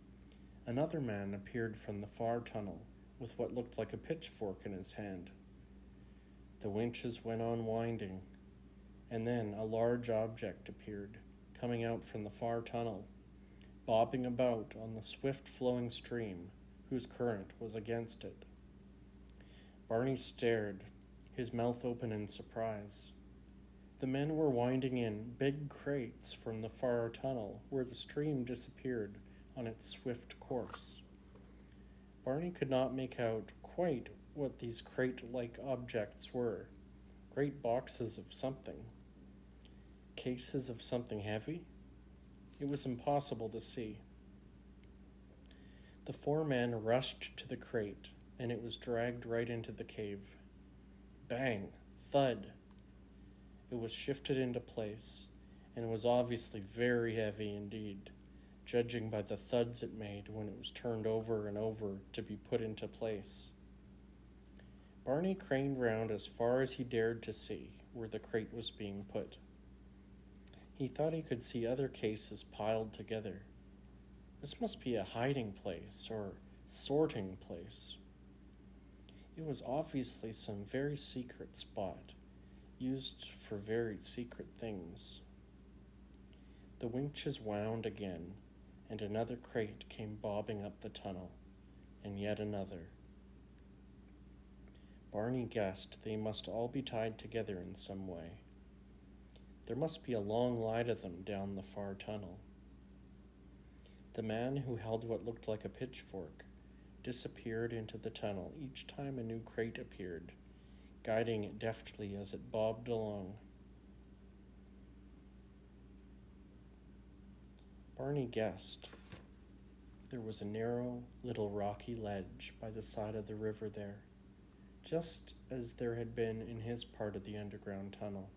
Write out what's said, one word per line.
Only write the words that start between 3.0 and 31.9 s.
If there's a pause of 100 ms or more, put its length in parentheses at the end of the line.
with
what
looked
like
a
pitchfork
in
his
hand. (1300)
The
winches
went
on
winding, (880)
and
then
a
large
object
appeared, (420)
coming
out
from
the
far
tunnel, (800)
bobbing
about (100)
on
the
swift-flowing
stream (380)
whose
current
was
against
it. (1400)
Barney
stared, (500)
his
mouth
open
in
surprise. (880)
The
men
were
winding
in
big
crates
from
the
far
tunnel
where
the
stream
disappeared (400)
on
its
swift
course. (1200)